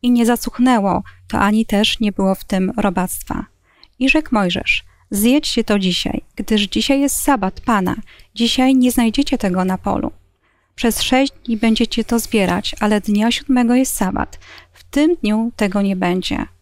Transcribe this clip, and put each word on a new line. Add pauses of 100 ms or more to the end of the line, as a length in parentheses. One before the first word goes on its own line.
I
nie
zacuchnęło (240)
to,
ani
też
nie
było
w
tym
robactwa. (540)
I
rzekł
Mojżesz: (280)
Zjedźcie
to
dzisiaj, (140)
gdyż
dzisiaj
jest
sabat
Pana. (400)
Dzisiaj
nie
znajdziecie
tego
na
polu. (640)
Przez
sześć (120)
dni
będziecie
to
zbierać,
ale
dnia
siódmego
jest
sabat. (340)
W
tym
dniu
tego
nie
będzie. (160)